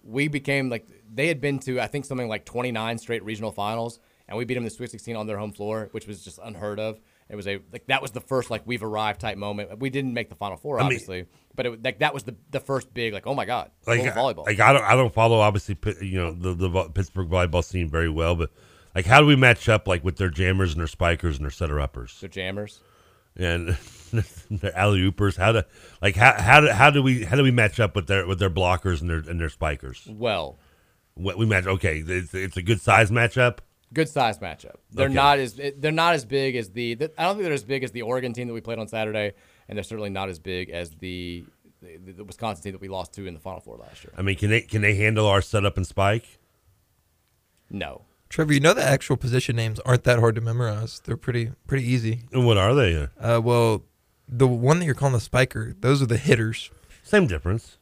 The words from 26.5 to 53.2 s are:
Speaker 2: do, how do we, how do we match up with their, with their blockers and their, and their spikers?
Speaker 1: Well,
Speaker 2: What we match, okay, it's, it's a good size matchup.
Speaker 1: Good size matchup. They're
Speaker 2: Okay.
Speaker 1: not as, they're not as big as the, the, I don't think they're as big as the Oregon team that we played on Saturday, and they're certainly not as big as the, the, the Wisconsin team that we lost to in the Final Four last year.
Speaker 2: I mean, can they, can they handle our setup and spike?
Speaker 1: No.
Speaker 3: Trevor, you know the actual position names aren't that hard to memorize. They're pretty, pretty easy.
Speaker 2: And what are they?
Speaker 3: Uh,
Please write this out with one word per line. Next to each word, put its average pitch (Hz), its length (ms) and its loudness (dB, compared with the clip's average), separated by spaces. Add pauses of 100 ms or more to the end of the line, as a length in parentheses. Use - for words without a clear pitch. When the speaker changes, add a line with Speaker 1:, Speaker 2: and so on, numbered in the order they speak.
Speaker 2:
do, 151 80 6
how 120 200 8
do 143 140 2
we, 127 220 2
how 82 100 0
do 139 80 6
we 131 80 6
match 117 280 2
up 107 160 2
with 98 120 -4
their, 98 180 0
with 92 140 -2
their 98 100 2
blockers 90 520 0
and 85 80 -4
their, 82 100 -2
and 82 200 -6
their 80 100 -2
spikers? 73 640 -8
Speaker 1:
Well, 104 460 -4 (560)
Speaker 2:
What 92 240 -6
we 110 80 2
match, 95 220 2
okay, 90 320 0
it's, 87 340 -6
it's 95 240 -6
a 92 60 -6
good 101 180 2
size 104 300 4
matchup. 120 480 0 (320)
Speaker 1:
Good 151 160 -2
size 113 320 -2
matchup. - 360 -14 (160)
They're 135 160 0
Speaker 2:
Okay. 135 80 0
Speaker 1:
not 139 240 6
as, 123 200 -6 (180)
they're 151 140 -2
not 165 220 2
as 143 100 -2
big 131 320 -2
as 110 140 -4
the, 117 240 -4
the, 151 240 -6
I 160 60 -2
don't 190 120 0
think 208 100 -6
they're 160 80 -2
as 127 100 -4
big 135 200 -4
as - 80 -8
the 117 120 -8
Oregon 123 300 -4
team 123 140 -8
that 117 60 -10
we 113 80 -10
played 113 180 -8
on 107 80 -8
Saturday, 107 460 -4 (340)
and 101 80 -10
they're 104 80 -6
certainly 104 280 -8
not 95 180 -6
as 85 100 -10
big 90 300 -8
as 85 220 -8
the, 87 520 -10 (380)
the, 82 160 -20 (160)
the 92 100 -18
Wisconsin 98 400 -10
team 101 100 -10
that 90 80 -16
we 95 60 -14
lost 92 280 -10
to 98 100 -12
in 90 80 -12
the 80 60 -18
Final 90 200 -14
Four 57 180 -20
last - 260 -20
year. - 120 -20
Speaker 2:
I - 60 -8
mean, 95 140 0
can 104 160 -2
they, 113 100 2
can 107 220 -4
they 104 120 4
handle 107 320 2
our 98 140 4
setup 101 340 -2
and 92 120 -2
spike? 101 520 -2 (1300)
Speaker 1:
No. 78 340 -10 (260)
Speaker 3:
Trevor, 151 240 2
you 139 60 4
know 160 160 6
the - 80 -2
actual 135 340 2
position 123 380 -2
names 113 240 -2
aren't 123 240 2
that 123 160 4
hard 113 160 4
to 113 60 -4
memorize. 113 640 -4
They're 117 140 -6
pretty, 117 340 -4 (140)
pretty 135 200 -2
easy. 117 460 0
Speaker 2:
And 127 140 4
what 110 140 8
are 107 160 4
they? 82 320 2 (120)
Speaker 3:
Uh, 117 240 2